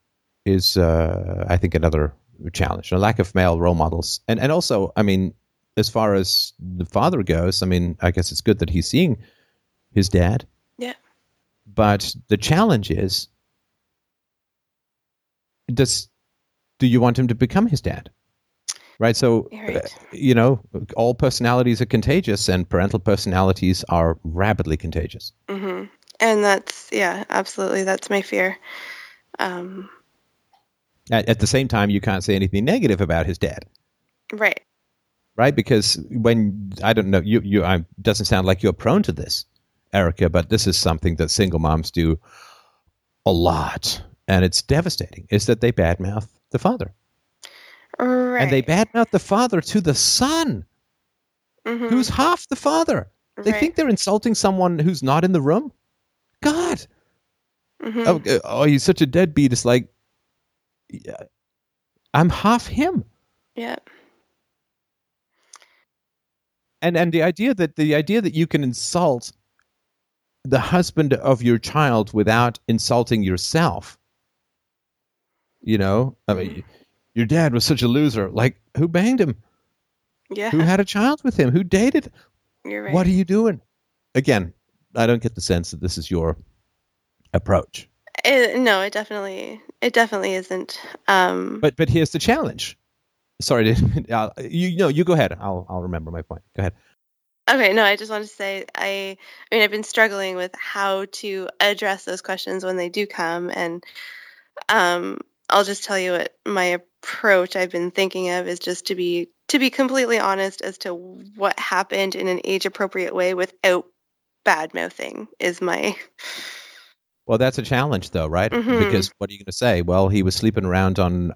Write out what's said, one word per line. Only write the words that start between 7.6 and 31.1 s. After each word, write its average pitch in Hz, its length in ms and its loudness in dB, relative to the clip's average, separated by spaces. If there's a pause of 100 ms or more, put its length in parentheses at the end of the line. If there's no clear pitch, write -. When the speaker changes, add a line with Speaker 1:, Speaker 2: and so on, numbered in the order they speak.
Speaker 1:
I 95 40 -2
mean, 87 340 0
I 87 100 2
guess 85 220 -2
it's - 80 -8
good - 180 2
that 80 100 -2
he's - 200 -2
seeing 151 280 2 (760)
his 98 160 2
dad. 98 360 2 (320)
Speaker 2:
Yeah. 240 180 -10 (800)
Speaker 1:
But 101 400 2 (140)
the 107 80 4
challenge 143 560 2
is, 98 380 -2 (2500)
does, 123 360 0 (720)
do 131 80 4
you 120 120 6
want 120 180 4
him 127 100 0
to 117 80 0
become 190 320 2
his 156 140 0
dad? - 280 -8 (880)
Right. 113 180 2
So, 117 380 2
Speaker 2:
Right. - 240 -8
Speaker 1:
uh, - 100 -6 (240)
you 127 240 2
know, 117 240 4 (380)
all 117 180 2
personalities 123 640 2
are 120 40 0
contagious, 117 640 0
and 92 180 2
parental 95 320 0
personalities 95 880 0
are 82 380 2
rapidly 85 500 0
contagious. - 560 -8 (160)
Speaker 2:
Mm-hmm. 196 380 -8 (340)
And 214 240 2
that's, - 480 -2
yeah, 196 380 -2
absolutely. 196 540 -4
That's 190 260 -4
my 202 120 0
fear. 190 360 -2 (800)
Um, 185 520 -8 (1200)